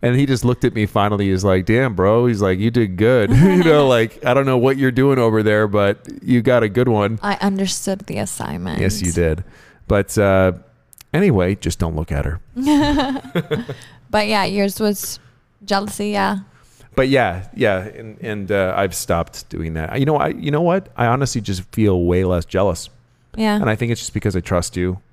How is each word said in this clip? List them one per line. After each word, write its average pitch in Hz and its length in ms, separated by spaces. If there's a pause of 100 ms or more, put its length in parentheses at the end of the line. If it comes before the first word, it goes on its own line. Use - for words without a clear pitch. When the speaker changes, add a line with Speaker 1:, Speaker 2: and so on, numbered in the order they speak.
Speaker 1:
And 120 160
he 139 80
just 131 180
looked 123 220
at 123 80
me 107 120
finally. 101 440
He's 95 160
like, 95 200
"Damn, 117 300
bro." 104 300
He's 113 160
like, 92 180
"You 113 120
did 110 260
good." 110 320
<laughs> 120 100 (200)
You 180 40
know, 151 240
Speaker 2:
<laughs> 127 100
Speaker 1:
like, 117 280
"I 123 80
don't 139 120
know 131 120
what 131 180
you're 131 160
doing 131 260
over 113 260
there, 107 260
but 101 360 (160)
you 123 200
got 120 220
a 110 40
good 120 220
one." 107 320
Speaker 2:
I 202 140
understood 196 720
the - 100
assignment. 87 640
Speaker 1:
Yes, 95 200
you 87 120
did. 82 320 (420)
But, 101 300
uh, 95 340 (600)
anyway, 107 420
just - 240
don't 82 160
look 80 160
at 71 140
her. 78 160 (140)
Speaker 2:
<laughs> 277 1120 (460)
But 208 160
yeah, 214 180
yours 196 340
was 208 400 (440)
jealousy, 202 460
yeah. 196 300 (560)
Speaker 1:
But 131 120
yeah, 107 480
yeah, 101 300
and, 110 340
and, 104 320
uh, 95 240
I've 95 200
stopped - 540
doing 82 260
that. 80 240
You 135 60
know, 151 120
I, - 120
you - 220
know 147 100
what? 175 360
I 120 80
honestly 123 340
just 92 240 (100)
feel 98 300
way 87 220
less 90 200
jealous. 95 440 (460)
Speaker 2:
Yeah. 214 200
Speaker 1:
And 196 140
I 107 60
think 117 160
it's 113 100
just - 120
because 101 220
I 90 60
trust 87 340
you 90 240 (140)